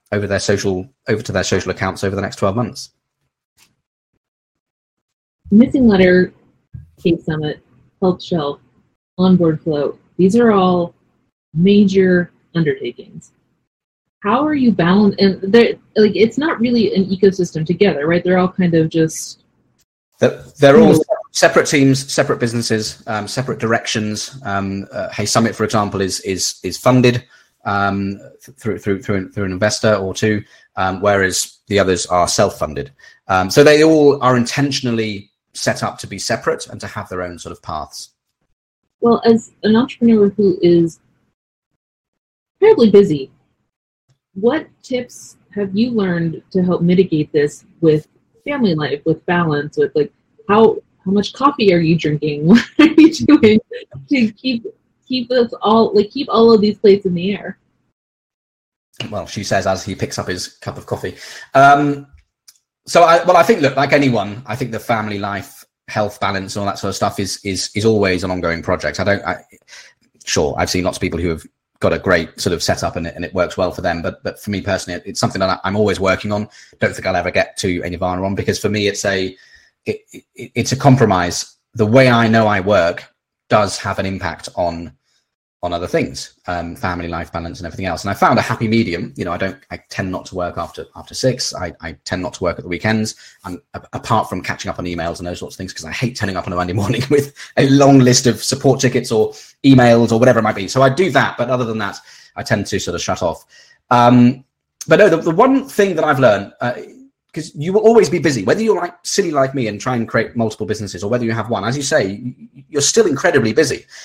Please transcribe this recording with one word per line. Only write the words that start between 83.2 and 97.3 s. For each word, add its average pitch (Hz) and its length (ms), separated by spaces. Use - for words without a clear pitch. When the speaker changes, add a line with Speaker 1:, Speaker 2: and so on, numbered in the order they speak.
Speaker 1:
does 104 300
have 98 200
an 95 80
impact 90 480
on, 85 380
on 87 80
other 87 140
things, - 600
um, 85 260
family 87 320
life 82 260
balance 85 280
and 85 80
everything 95 180
else. 85 160
And 98 80
I 98 40
found 156 220
a 98 60
happy - 240
medium. 107 500
You 101 80
know, 87 60
I 87 60
don't, 95 220
I 90 60
tend 98 200
not 92 160
to - 80
work 87 240
after, 82 280
after - 180
six. - 400
I, 87 260
I 85 120
tend 92 160
not 87 140
to - 80
work 85 160
at - 60
the 87 40
weekends, 107 460
and 90 160
a-, 98 80
apart 107 360
from 90 140
catching 98 280
up - 100
on 90 60
emails 85 320
and 87 80
those 87 120
sorts - 160
of - 40
things, 92 140
'cause - 120
I 80 80
hate 117 240
turning 95 200
up 87 120
on 92 40
a 87 40
Monday 90 160
<laughs> 101 100
morning 113 280
with 143 220